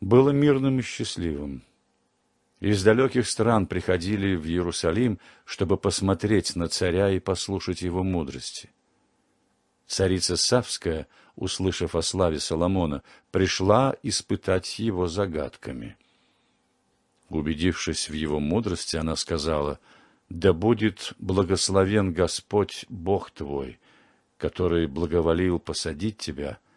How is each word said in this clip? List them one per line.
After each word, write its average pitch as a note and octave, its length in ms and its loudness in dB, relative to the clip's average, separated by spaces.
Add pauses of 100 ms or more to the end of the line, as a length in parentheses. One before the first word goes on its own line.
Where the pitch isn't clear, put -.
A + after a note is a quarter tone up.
было B2+ 300 6
мирным C3+ 480 4
и - 20 0
счастливым. D2 800 -6 (960)
Из G2+ 220 2
далеких A#2+ 440 4
стран A2 380 2
приходили F#2 720 0
в D#2 100 -4
Иерусалим, F2 760 0 (260)
чтобы F#2+ 320 0
посмотреть F#2+ 800 0
на E2 140 -2
царя F#2+ 400 0
и F#2+ 100 0
послушать F#2 640 -4
его F2+ 220 -2
мудрости. D#2 640 -6 (1200)
Царица F#2 500 0
Савская, E2+ 680 -2 (280)
услышав F#2 600 -2
о E2 80 0
славе F2 360 0
Соломона, E2+ 600 0 (300)
пришла G2 720 2
испытать - 720 -2
его F#2+ 300 -2
загадками. D2 880 -6 (1300)
Убедившись D#2+ 800 -2
в D2+ 40 -8
его D2+ 260 -2
мудрости, E2+ 560 -2
она D#2+ 200 -2
сказала: D2+ 640 -2 (500)
«Да F2+ 240 4
будет G#2+ 640 0
благословен F#2+ 960 2
Господь F2+ 760 -2
Бог F#2 420 -2
твой, C#2 480 -8 (580)
который E2+ 480 0
благоволил E2 720 0
посадить D#2+ 640 -6
тебя - 400 -8 (180)